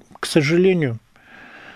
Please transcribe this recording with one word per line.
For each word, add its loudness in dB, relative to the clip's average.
к -14
сожалению, 0